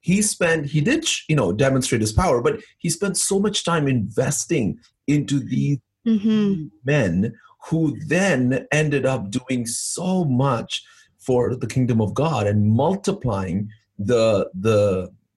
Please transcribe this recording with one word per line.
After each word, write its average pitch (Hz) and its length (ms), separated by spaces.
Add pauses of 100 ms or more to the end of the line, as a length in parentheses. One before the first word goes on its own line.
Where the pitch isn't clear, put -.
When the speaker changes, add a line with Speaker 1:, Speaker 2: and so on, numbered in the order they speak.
Speaker 1:
he 190 220
spent, 165 440
he 151 140
did, 294 260
sh-, - 220
you 156 80
know, 98 160
demonstrate 131 480
his 107 120
power, 151 280
but 151 200 (180)
he 175 100
spent 190 300
so 196 220
much 202 240
time 165 240
investing 127 880 (280)
into 143 320
these 139 380 (300)
Speaker 2:
Mm-hmm. 208 640 (180)
Speaker 1:
men 110 480 (340)
who 156 260 (120)
then 135 640
ended 147 320
up 127 260
doing 123 360
so 180 580
much 131 580 (360)
for 123 360
the - 120
kingdom 120 340
of 104 140
God 135 320
and 104 240
multiplying 110 1000 (300)
the, 110 560
the, 98 560 (260)